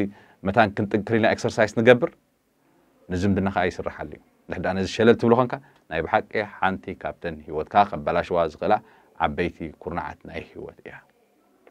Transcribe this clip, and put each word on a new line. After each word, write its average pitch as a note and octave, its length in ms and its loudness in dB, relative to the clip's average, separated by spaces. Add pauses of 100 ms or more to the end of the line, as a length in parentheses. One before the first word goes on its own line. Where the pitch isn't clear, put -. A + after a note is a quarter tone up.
(440)
መታን G2+ 280 4
ክንጥንክር G#2 440 -2
ኢልና G#2+ 140 2
ኤክሰርሳይስ G#2+ 460 0
ንገብር B2 360 6 (1000)
ንዝምድና F#2+ 400 2
ከዓ F#2 160 0
ይስርሓሉ - 460 -6
እዩ። C2 100 -18 (280)
ድሕዳ E2+ 240 -4
ነዚ F#2+ 140 -2
ሸለል A2 280 4
ትብሎ A#2 200 4
ኮንካ B2+ 180 0 (340)
ናይ D#2+ 140 -4
ብሓቂ G#2 300 0 (180)
ሓንቲ F#2+ 360 -4 (100)
ካብተን D#2+ 460 -8
ሂወትካ D#2 340 -8 (100)
ከበላሽዋ E2 520 -2 (100)
ዝኽእላ F2 280 0 (440)
ዓበይቲ E2 380 -2 (220)
ኩርናዓት E2+ 460 -8
ናይ D#2+ 160 -12
ሂወት - 380 -16
እያ። - 140 -20 (760)